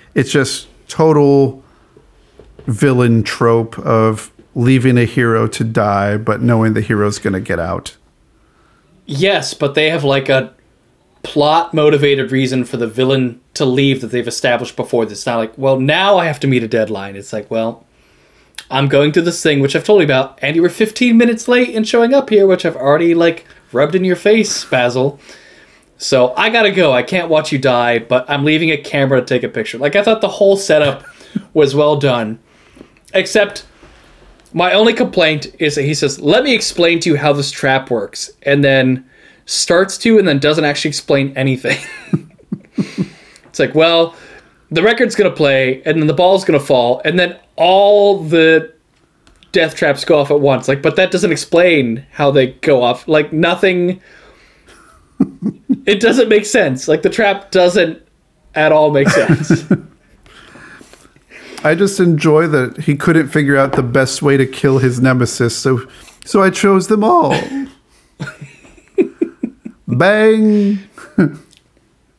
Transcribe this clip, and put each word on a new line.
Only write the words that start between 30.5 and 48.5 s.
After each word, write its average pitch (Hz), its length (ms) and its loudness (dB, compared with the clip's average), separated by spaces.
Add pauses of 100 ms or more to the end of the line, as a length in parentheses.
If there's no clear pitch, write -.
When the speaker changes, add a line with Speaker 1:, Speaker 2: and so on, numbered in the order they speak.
Speaker 2:
setup 151 480 0 (260)
<laughs> - 240 -10
was 143 180 2
well 147 220 2
done, 120 460 -2 (720)
except 208 500 -2 (880)
my 180 200 -2
only 220 200 4
complaint 170 540 0 (140)
is 151 160 -2
that 143 80 -4
he 147 100 -2
says, - 260 -4
"Let 196 220 2
me 285 100 0
explain 170 480 0
to 170 100 -2
you 151 60 2
how 147 160 0
this 143 200 -4
trap 135 380 -2
works," 107 380 -6 (140)
and 143 220 0
then 131 400 2 (400)
starts - 540 -2
to 220 220 4
and 190 80 2
then 143 100 0
doesn't 151 260 0
actually 147 240 -2
explain 139 480 -2
anything. 131 400 -2 (360)
<laughs> - 160 -4 (1160)
It's - 120 -20
like, 139 160 -2
"Well, 165 400 2 (560)
the 160 120 -2
record's 226 320 2
gonna 196 160 2
play, 135 540 0
and 156 160 0
then 156 60 0
the 151 80 0
ball's 185 280 2
gonna 156 160 2
fall, 123 460 0
and 160 140 0
then 175 180 -2 (200)
all 196 680 4
the 160 480 2 (800)